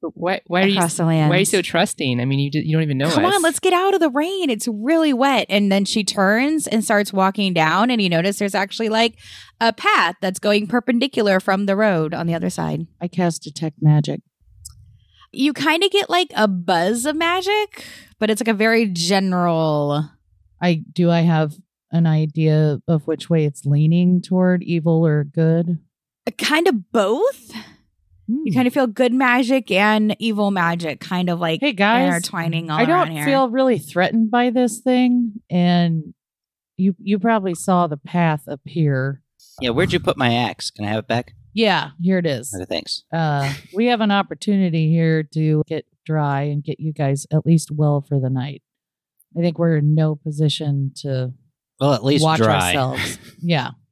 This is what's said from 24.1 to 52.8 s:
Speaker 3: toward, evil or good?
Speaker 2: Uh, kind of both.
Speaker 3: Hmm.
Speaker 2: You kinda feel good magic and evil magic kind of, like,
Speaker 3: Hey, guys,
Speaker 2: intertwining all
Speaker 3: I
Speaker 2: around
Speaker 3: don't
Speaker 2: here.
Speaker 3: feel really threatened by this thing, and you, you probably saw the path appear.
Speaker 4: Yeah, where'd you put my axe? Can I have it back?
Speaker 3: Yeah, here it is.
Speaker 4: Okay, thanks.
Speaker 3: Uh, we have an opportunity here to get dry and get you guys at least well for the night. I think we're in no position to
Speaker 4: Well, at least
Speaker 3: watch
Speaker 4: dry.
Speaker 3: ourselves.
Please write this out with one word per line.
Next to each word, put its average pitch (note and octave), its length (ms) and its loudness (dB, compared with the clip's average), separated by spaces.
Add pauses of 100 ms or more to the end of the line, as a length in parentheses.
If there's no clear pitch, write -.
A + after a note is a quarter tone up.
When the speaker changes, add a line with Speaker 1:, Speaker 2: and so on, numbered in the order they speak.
Speaker 3:
toward, F3+ 420 0
evil E3 440 0
or D3+ 180 2
good? E3 540 0 (480)
Speaker 2:
Uh, A#3+ 100 -4
kind D#4+ 320 0
of A3+ 240 -2
both. A#3 580 0 (800)
Speaker 3:
Hmm. C4+ 140 -2
Speaker 2:
You A#3 80 -2
kinda B3 180 2
feel C4+ 160 0
good A#3+ 280 0
magic B3+ 560 2
and G#3+ 480 2
evil G#3 320 0
magic E3+ 500 -2
kind F3+ 300 -2
of, E3+ 100 -2
like, E3 200 -2
Speaker 3:
Hey, C#4 120 0
guys, A3 360 2
Speaker 2:
intertwining E3+ 640 -4
all D#3 80 -2
Speaker 3:
I A#3 60 4
Speaker 2:
around E4+ 240 2
Speaker 3:
don't E4 80 -8
Speaker 2:
here. D4 80 -6
Speaker 3:
feel C4+ 240 2
really B3+ 300 0
threatened G#3 520 0
by A#3+ 200 2
this A#3+ 300 0
thing, B3 540 2 (140)
and F3 640 0 (640)
you, F#3+ 240 0
you G3+ 180 0
probably G3 360 0
saw F3 320 2
the D3 100 -4
path D#3+ 500 0
appear. C#3 760 -2 (380)
Speaker 4:
Yeah, B2+ 100 -2
where'd E3 220 0
you F3+ 80 0
put - 180 -2
my A#2+ 160 2
axe? A#2 360 -4
Can G#2 140 -10
I G2+ 40 -4
have G#2+ 120 -2
it - 80 -12
back? A#2 240 -4 (220)
Speaker 3:
Yeah, F#3 360 0 (120)
here F#3 160 2
it E3+ 80 -2
is. B2+ 280 -4
Speaker 4:
Okay, F#2+ 140 -8
thanks. - 420 -8
Speaker 3:
Uh, D3 400 -2 (240)
we A3 120 0
have A#3+ 160 2
an G#3+ 80 2
opportunity F#3 800 0
here D#3+ 320 2 (100)
to D#3 340 2
get D#3 200 -8 (180)
dry D3 380 -2
and D3 200 -4
get C#3+ 180 -8
you D#3 120 -6
guys C#3 400 -2
at D#3 140 0
least E3 240 2
well D3 360 0
for C#3 140 -2
the C3 100 -2
night. C3+ 320 -6 (760)
I E3 40 -4
think E3+ 180 -2
we're E3 200 2
in D3 160 2
no D#3 220 2
position C#3+ 840 -2
to B2+ 340 -4 (480)
Speaker 4:
Well, C#3 140 4
at A2 100 -4
least D3 200 4
Speaker 3:
watch D#3+ 140 2
Speaker 4:
dry. G#2 380 4
Speaker 3:
ourselves. - 420 -4 (120)